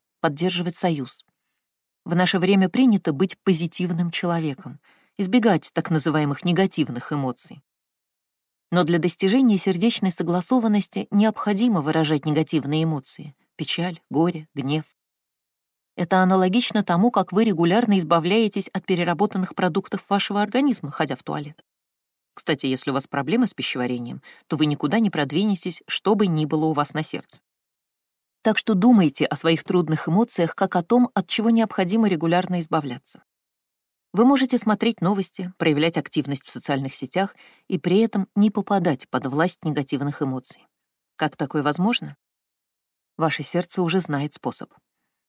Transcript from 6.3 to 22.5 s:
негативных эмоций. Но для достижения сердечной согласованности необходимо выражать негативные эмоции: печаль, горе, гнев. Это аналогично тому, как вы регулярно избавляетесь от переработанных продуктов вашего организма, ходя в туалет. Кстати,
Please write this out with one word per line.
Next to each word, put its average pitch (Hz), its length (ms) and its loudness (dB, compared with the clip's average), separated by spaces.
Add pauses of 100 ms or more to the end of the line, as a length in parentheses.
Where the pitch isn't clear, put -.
негативных 170 680 0
эмоций. 135 520 -6 (1080)
Но 175 120 4
для 170 160 2
достижения 196 580 2
сердечной 190 540 0
согласованности 202 1000 0
необходимо 208 720 2
выражать 156 440 0
негативные 151 580 0
эмоции: 151 520 -6 (200)
печаль, 170 540 -6
горе, 165 440 0
гнев. 143 420 -4 (1000)
Это 175 220 2
аналогично 190 640 2
тому, 185 260 2
как 190 220 0
вы 208 120 2
регулярно 196 540 2
избавляетесь 185 680 0
от - 180 -8
переработанных 175 720 -2
продуктов 180 540 -2
вашего 202 340 0
организма, 233 480 0
ходя 151 240 -4
в - 80 -12
туалет. 151 400 -10 (720)
Кстати, - 320 -4